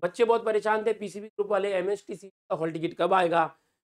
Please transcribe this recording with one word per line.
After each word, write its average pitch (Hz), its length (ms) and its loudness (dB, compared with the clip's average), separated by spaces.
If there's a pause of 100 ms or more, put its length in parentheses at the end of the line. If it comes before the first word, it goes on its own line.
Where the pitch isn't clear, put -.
बच्चे 175 200 0
बहुत 226 220 4
परेशान 214 400 0
थे, 226 80 0
पीसीबी 208 340 -10
ग्रुप 202 200 -4
वाले, 202 260 0
एमएसटीसी 196 540 -4
का - 280 -8
हॉल 160 160 -2
टिकट 160 260 -4
कब 180 160 2
आएगा? 170 320 4 (500)